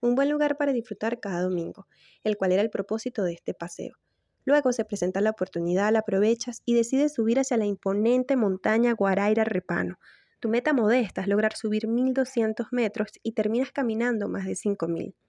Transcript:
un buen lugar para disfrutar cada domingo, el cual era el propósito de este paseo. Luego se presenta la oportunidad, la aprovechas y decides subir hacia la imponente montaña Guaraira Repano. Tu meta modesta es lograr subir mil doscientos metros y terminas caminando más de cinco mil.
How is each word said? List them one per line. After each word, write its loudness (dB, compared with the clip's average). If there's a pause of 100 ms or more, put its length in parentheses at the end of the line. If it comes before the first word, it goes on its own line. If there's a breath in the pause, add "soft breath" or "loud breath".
un 2
buen 2
lugar 0
para 0
disfrutar -4
cada -4
domingo, -4 (360 soft breath)
el 0
cual 2
era 4
el 0
propósito -4
de -2
este -8
paseo. -10 (500)
Luego 4
se -2
presenta -2
la 2
oportunidad, 0
la 2
aprovechas 0
y 2
decides 2
subir 2
hacia 0
la 2
imponente 0
montaña 2
Guaraira 2
Repano. -4 (420 soft breath)
Tu -2
meta 0
modesta 2
es -2
lograr 0
subir -2
mil 2
doscientos -2
metros -2 (140)
y -6
terminas 0
caminando -2
más -4
de -4
cinco -2
mil. -4 (140)